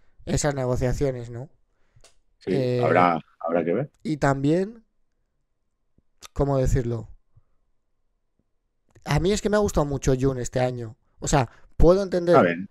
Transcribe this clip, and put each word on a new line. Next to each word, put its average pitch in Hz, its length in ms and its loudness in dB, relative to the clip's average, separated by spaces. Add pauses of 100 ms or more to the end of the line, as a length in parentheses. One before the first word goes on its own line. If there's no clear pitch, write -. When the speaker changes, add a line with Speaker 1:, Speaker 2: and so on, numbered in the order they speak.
(260)
Speaker 1:
esas 143 280 -2
negociaciones, 127 760 -4
¿no? 123 200 -14 (920)
Speaker 2:
Sí, - 120 -6
Speaker 1:
Eh, 123 320 0
Speaker 2:
habrá, 85 360 4 (200)
habrá 85 240 -2
que 85 100 -2
ver. 135 180 -4 (120)
Speaker 1:
y 156 140 -6
también, 151 680 -2 (1500)
¿cómo 139 240 0
decirlo? 117 500 -2 (2000)
A 147 140 0
mí 175 120 0
es 208 100 -2
que 214 80 -2
me 202 60 0
ha 214 40 2
gustado 196 260 0
mucho 139 340 0
Jun 131 200 -2
este 120 200 -4
año. 123 380 -6 (220)
O - 80 -10
sea, 135 220 2 (280)
puedo 185 260 8
entender, 175 320 2
Speaker 2:
A 135 60 8
ver. 85 160 2 (140)